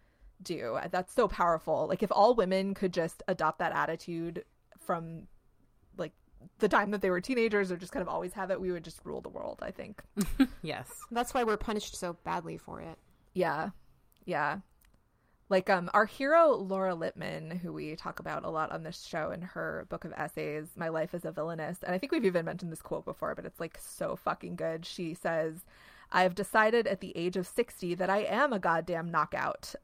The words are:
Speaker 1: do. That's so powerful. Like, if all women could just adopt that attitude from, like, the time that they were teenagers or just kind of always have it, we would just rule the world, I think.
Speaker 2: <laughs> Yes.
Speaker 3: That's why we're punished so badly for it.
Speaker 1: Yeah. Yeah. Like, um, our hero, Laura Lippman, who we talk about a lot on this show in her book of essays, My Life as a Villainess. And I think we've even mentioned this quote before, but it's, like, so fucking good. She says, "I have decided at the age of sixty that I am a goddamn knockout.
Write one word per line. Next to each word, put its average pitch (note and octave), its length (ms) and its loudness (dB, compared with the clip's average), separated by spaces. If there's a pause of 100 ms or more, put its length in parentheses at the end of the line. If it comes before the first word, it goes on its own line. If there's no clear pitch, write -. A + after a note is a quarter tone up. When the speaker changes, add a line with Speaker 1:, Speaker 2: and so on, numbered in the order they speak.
(420)
Speaker 1:
do. B2+ 360 -2 (120)
That's F3+ 240 -2
so A3+ 140 6
powerful. D#3+ 580 2
Like, - 160 0
if G3+ 100 2
all A3+ 220 8
women F#3+ 400 2
could F#3 180 0
just E3 340 0
adopt E3 320 2
that E3+ 140 0
attitude E3 720 -2 (340)
from, E3 480 -4 (680)
like, E3 160 -6 (480)
the G#3+ 80 6
time G#3 240 4
that G3+ 100 -2
they F#3+ 80 4
were F3+ 100 2
teenagers G#3 520 2
or F3 40 -4
just F3 160 -12
kind C#4 100 -2
of C#4 60 -6
always F3 260 -4
have F#3+ 160 -4
it, F#3 100 -2
we F#3 100 -2
would E3+ 140 -4
just D#3+ 200 -14
rule - 160 -8
the - 80 -10
world, - 340 -8
I - 80 -8
think. - 320 -14 (140)
Speaker 2:
<laughs> G#3 460 2
Yes. B2+ 280 -8 (200)
Speaker 3:
That's A#3+ 240 -2
why B3 100 2
we're G#3+ 120 2
punished G#3+ 400 -4
so F3 180 -4 (100)
badly E3 340 -4
for - 220 -14
it. E3 180 -14 (360)
Speaker 1:
Yeah. E3 360 2 (540)
Yeah. D3 360 0 (920)
Like, F#3+ 200 4
um, F3 240 4
our G#3 100 8
hero, D4 500 6
Laura F#3+ 400 0
Lippman, D#3+ 560 -6
who E3+ 220 -6
we D3+ 240 -6
talk - 240 -8
about D#3 240 -6
a E3 60 -4
lot D#3 200 -2
on E3 120 -6
this D#3+ 240 -12
show E3 240 -4
in F3+ 100 -6
her D#3+ 480 -6
book E3+ 160 -8
of D#3+ 80 -10
essays, D#3 540 -6 (100)
My E3 140 -4
Life D#3+ 240 -2
as F3 100 -6
a D#3+ 80 -6
Villainess. D#3+ 500 -6
And F3+ 120 -2
I F#3+ 40 2
think C4+ 140 -6
we've C#4+ 140 4
even F3 180 2
mentioned E3 260 -6
this D#3+ 120 -12
quote D#3 240 -6
before, D3+ 280 -4
but F3 120 -10
it's, - 120 -14
like, E3 220 -10
so - 340 -6
fucking - 420 -4
good. E3 280 -4
She E3+ 300 -6
says, E3 500 -2 (480)
"I F3+ 120 6
have F3+ 100 4
decided A3 520 4
at - 140 -2
the - 160 -10
age F3+ 220 -2
of F3 80 0
sixty - 480 -2
that F3+ 160 2
I G#3 140 4
am B3+ 280 2
a G#3 60 2
goddamn E3 520 0
knockout. D3+ 720 -2